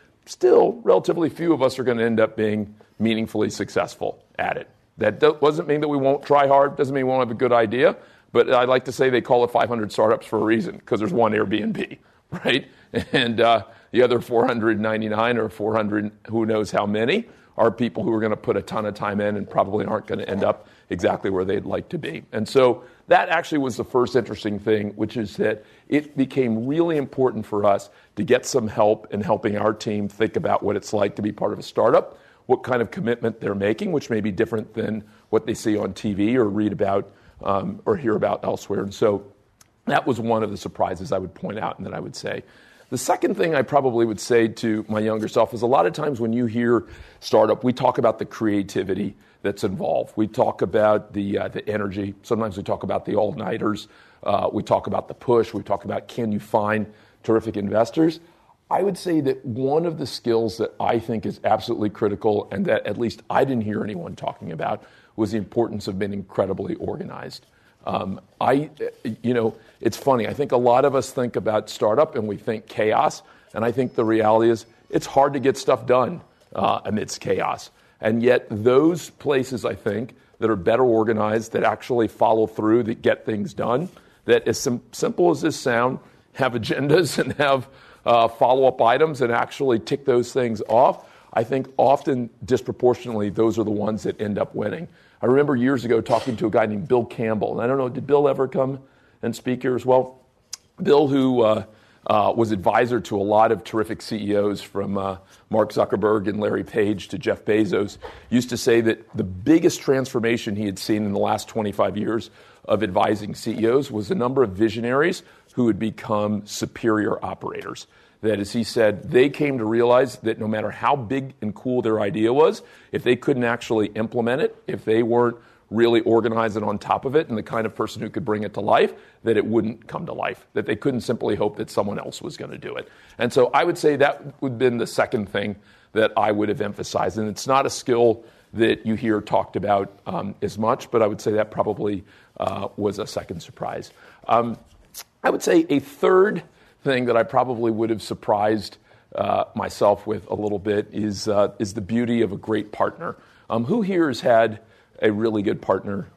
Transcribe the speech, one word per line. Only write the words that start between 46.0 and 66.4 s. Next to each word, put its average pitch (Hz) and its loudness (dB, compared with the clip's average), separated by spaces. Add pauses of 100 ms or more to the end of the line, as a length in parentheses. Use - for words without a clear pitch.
when 113 -2
you 120 0
hear 117 2 (340)
startup, 110 2
we 127 2
talk 123 0
about 113 2
the - -6
creativity 98 -2 (260)
that's 101 -2
involved. 101 -2
We 107 0
talk - 0
about 107 2
the, 101 -4
uh, 98 -4
the - -10
energy. 101 -4
Sometimes 110 -2
we 101 -8
talk 98 -4
about 101 -4
the - -2
all-nighters. 107 -2 (340)
Uh, 95 0
we 107 -4
talk 104 0
about 101 -4
the - -12
push. 117 2
We 98 -6
talk - -4
about 104 -8
can 113 -4
you 104 -2
find 107 -2 (380)
terrific 110 0
investors. 110 0 (500)
I 175 0
would 190 -2
say 160 -2
that - -2
one 135 -2
of 156 -6
the 147 -6
skills 113 -2
that - -4
I 107 0
think 113 -6
is 101 -8
absolutely 107 0
critical 104 0
and 101 -2
that 110 0
at 107 -6
least 113 -4
I 127 2
didn't 127 -2
hear 104 -4
anyone 107 -8
talking - -10
about 127 -6 (320)
was 107 0
the 113 -2
importance 107 -2
of 95 -6
being 101 -4
incredibly 98 -4